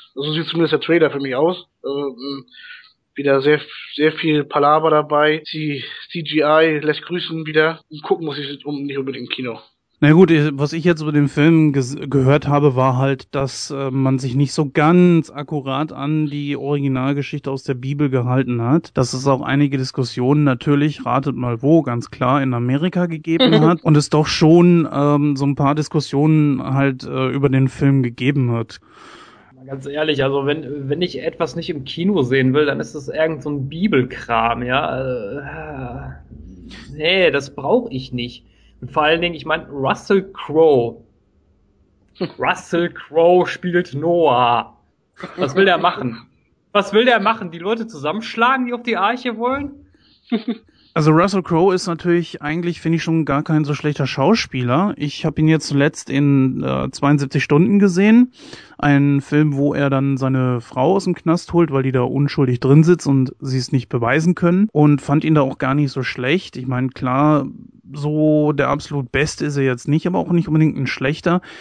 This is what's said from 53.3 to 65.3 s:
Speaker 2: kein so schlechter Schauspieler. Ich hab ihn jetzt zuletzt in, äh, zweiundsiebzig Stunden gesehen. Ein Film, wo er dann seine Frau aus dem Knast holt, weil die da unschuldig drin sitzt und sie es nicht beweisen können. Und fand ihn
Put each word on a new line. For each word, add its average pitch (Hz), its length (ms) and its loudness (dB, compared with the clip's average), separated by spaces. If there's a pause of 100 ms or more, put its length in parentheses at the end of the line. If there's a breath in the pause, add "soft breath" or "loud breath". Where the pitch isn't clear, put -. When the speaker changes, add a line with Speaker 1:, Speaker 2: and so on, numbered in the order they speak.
Speaker 2:
kein 156 200 0
so 147 120 -4
schlechter 147 320 -2
Schauspieler. 139 920 0
Ich - 260 -8
hab 156 140 -4
ihn 156 100 2
jetzt 156 200 2
zuletzt 139 420 -2
in, 139 540 2
äh, 131 260 -4
zweiundsiebzig 139 540 0
Stunden 185 340 4
gesehen. 202 560 4 (460 loud breath)
Ein 143 420 2
Film, 147 340 0
wo 143 200 0
er 143 160 0
dann 135 260 0
seine 127 440 0
Frau 139 340 0
aus 170 80 -2
dem 180 100 -2
Knast - 400 -2
holt, 170 180 2
weil 135 120 0
die 131 80 -2
da 127 100 0
unschuldig 127 580 0
drin 143 240 8
sitzt 170 220 2
und 135 340 0
sie 131 200 -4
es 120 120 -8
nicht 131 160 0
beweisen 139 460 0
können. 180 400 2
Und 147 260 4
fand 147 240 0
ihn 156 120 2